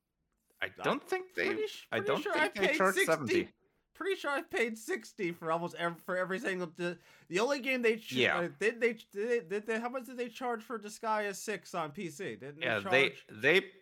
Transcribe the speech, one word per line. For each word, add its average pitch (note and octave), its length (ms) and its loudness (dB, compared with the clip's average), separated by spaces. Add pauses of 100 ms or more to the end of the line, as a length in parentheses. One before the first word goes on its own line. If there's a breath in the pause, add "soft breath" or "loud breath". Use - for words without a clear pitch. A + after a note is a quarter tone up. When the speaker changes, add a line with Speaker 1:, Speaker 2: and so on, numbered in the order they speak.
(600)
Speaker 1:
I F#2+ 40 -2
Speaker 2:
I'm F#2+ 60 -4 (120)
Speaker 1:
don't B3 200 2
think F#4 300 -4
they, - 140 0
Speaker 2:
pretty G#4+ 200 0
sh-, - 240 -12
Speaker 1:
I - 80 2
Speaker 2:
pretty - 140 -2
Speaker 1:
don't - 80 0
Speaker 2:
sure F#4 120 -2
Speaker 1:
think D#4 240 0
Speaker 2:
I G#3 40 0
Speaker 1:
they - 60 4
Speaker 2:
paid D4+ 100 2
Speaker 1:
charge F#3+ 180 6
Speaker 2:
sixty. F#4 160 4
Speaker 1:
seventy. B2+ 380 2 (460)
Speaker 2:
Pretty F#4 240 -2
sure C#4+ 120 -2
I've C#4 180 -2
paid A#3 280 0
sixty A3 540 -4
for E3 200 -4
almost E3+ 240 0
ev-, E3+ 260 -2
for F#3 160 -4
every F#3 220 0
single F#3 280 -2
di-, F3 300 -4 (320 soft breath)
the E3+ 100 2
only C#4 200 2
game C4 220 0
they A#3 140 4
ch-, A3 180 -10
Speaker 1:
Yeah. A#3 260 6
Speaker 2:
uh, F3 80 0 (120)
did A3+ 220 2
they, A#3 120 4
did G#3+ 360 -6
they, A#3+ 100 2
did G3 280 -6
they, A3+ 120 -2
how A#3+ 100 -4
much B3+ 160 -6
did B3+ 120 -14
they A#3+ 120 -6
charge A#3 320 -4
for A3+ 160 -8
Disgaea G#3 560 -2
six G3 400 -8
on D#3+ 180 -4
P E3+ 180 -6
C? D3+ 260 -8
Didn't C#3 240 -14
they B2+ 60 -2
Speaker 1:
Yeah, A#2 140 2
they, A2+ 300 4
Speaker 2:
charge - 200 -16
Speaker 1:
they, D3 360 4 (160)